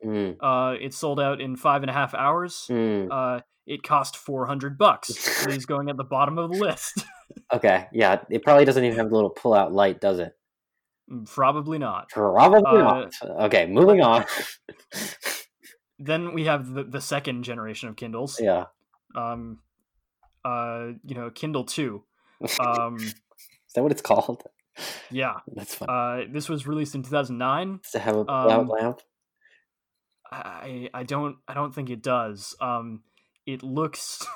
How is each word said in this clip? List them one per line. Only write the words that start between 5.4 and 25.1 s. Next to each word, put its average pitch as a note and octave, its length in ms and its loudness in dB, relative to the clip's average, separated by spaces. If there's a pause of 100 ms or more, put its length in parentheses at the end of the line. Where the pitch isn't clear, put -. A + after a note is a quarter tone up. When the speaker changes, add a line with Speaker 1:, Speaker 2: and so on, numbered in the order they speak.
Speaker 1:
<laughs> C#3 40 -2
Speaker 2:
It C#3 80 -2
is B2+ 100 -8
going C#3+ 240 -4
at C3+ 80 -6
the C3+ 60 -6
bottom C#3 340 0
of E3+ 140 -4
the F#3 60 -2
list. - 540 -4
<laughs> - 40 -20 (380)
Speaker 1:
Okay, G2 400 4
yeah, G2+ 280 4 (100)
it A2+ 120 -2
probably C#3+ 220 10
doesn't C3 180 6
even A#2 140 2
have A2 120 0
the A2 60 2
little G#2 140 4
pull-out G2+ 420 4
light, F#2+ 300 2
does G2 180 2
it? E2+ 140 -6 (800)
Speaker 2:
Mm, A2+ 200 -12
probably D3 480 0
not. G#2+ 300 -6
Speaker 1:
Probably G3 720 6
Speaker 2:
Uh, - 40 6
Speaker 1:
not. A2 300 2 (320)
Okay, G2+ 220 4
moving F3+ 340 8
on. A#2 280 6
<laughs> - 680 -12 (1000)
Speaker 2:
Then D#3+ 340 -4
we D#3+ 120 -2
have C3+ 280 0
the, C3+ 100 -6
the C#3 180 -10
second C3 420 -6
generation A2+ 460 -10
of G#2+ 80 -14
Kindles. A#2+ 440 -8
Speaker 1:
Yeah. F2+ 240 2 (500)
Speaker 2:
Um, A#2 440 -8 (840)
uh, A#2+ 460 -6 (140)
you C#3 100 -12
know, A#2+ 140 -10
Kindle D3 360 -6
two. A#2 380 -6 (380)
Speaker 1:
<laughs> - 180 -4
Speaker 2:
Um, A#2+ 380 0
Speaker 1:
Is A2 160 -8 (640)
that B2 80 4
what D3 80 4
it's - 100 -2
called? A2+ 420 2 (680)